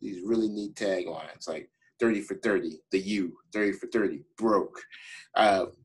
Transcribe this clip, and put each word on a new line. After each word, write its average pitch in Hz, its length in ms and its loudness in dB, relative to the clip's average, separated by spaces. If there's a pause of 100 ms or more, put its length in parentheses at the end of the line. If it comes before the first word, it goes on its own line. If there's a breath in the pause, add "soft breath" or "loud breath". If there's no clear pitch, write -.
these 92 220 -8
really 110 260 2
neat 104 260 -8
taglines, 87 720 -4
like 78 220 -8 (300)
thirty 110 220 2
for 95 140 -6
thirty, 85 440 0 (120)
the 95 80 4
U, 95 380 -2 (160)
thirty 104 180 2
for 120 160 -8
thirty, 90 360 0 (140)
broke. 107 420 2 (560 loud breath)
Uh, 98 300 6 (200)